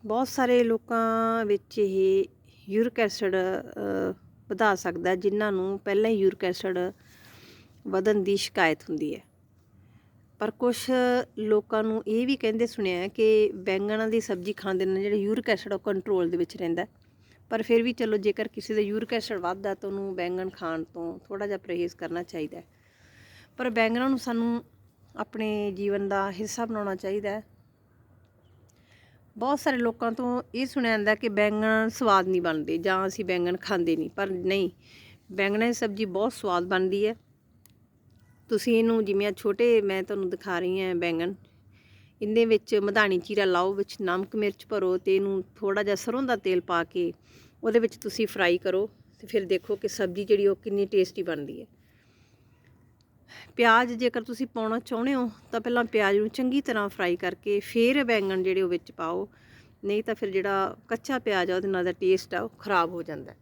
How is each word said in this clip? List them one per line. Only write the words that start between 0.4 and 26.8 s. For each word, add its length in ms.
ਲੋਕਾਂ 800
ਵਿੱਚ 340
ਇਹ 460
ਯੂਰਿਕ 320
ਐਸਿਡ, 360
ਅ, 760
ਵਧਾ 260
ਸਕਦਾ 360
ਹੈ, 60
ਜਿਨ੍ਹਾਂ 360
ਨੂੰ 260
ਪਹਿਲਾਂ 320
ਹੀ 40
ਯੂਰਿਕ 300
ਐਸਿਡ 340
ਵਧਣ 280
ਦੀ 220
ਸ਼ਿਕਾਇਤ 460
ਹੁੰਦੀ 320
ਹੈ। 60
ਪਰ 120
ਕੁਛ 400
ਲੋਕਾਂ 440
ਨੂੰ 240
ਇਹ 200
ਵੀ 100
ਕਹਿੰਦੇ 300
ਸੁਣਿਆ 320
ਹੈ 100
ਕਿ 460
ਬੈਂਗਣਾਂ 540
ਦੀ 120
ਸਬਜ਼ੀ 320
ਖਾਣ 220
ਦੇ 100
ਨਾਲ 160
ਜਿਹੜਾ 160
ਯੂਰਿਕ 340
ਐਸਿਡ, 220
ਉਹ 60
ਕੰਟਰੋਲ 520
ਦੇ 60
ਵਿੱਚ 200
ਰਹਿੰਦਾ 260
ਹੈ। 60
ਪਰ 120
ਫਿਰ 200
ਵੀ 100
ਚਲੋ, 240
ਜੇਕਰ 320
ਕਿਸੇ 260
ਦਾ 60
ਯੂਰਿਕ 340
ਐਸਿਡ 240
ਵੱਧਦਾ 360
ਤਾਂ 160
ਉਹਨੂੰ 260
ਬੈਂਗਣ 340
ਖਾਣ 340
ਤੋਂ 340
ਥੋੜ੍ਹਾ 280
ਜਿਹਾ 120
ਪਰਹੇਜ਼ 380
ਕਰਨਾ 260
ਚਾਹੀਦਾ 360
ਹੈ। 60
ਪਰ 140
ਬੈਂਗਣਾਂ 380
ਨੂੰ 100
ਸਾਨੂੰ 460
ਆਪਣੇ 560
ਜੀਵਨ 360
ਦਾ 220
ਹਿੱਸਾ 340
ਬਣਾਉਣਾ 300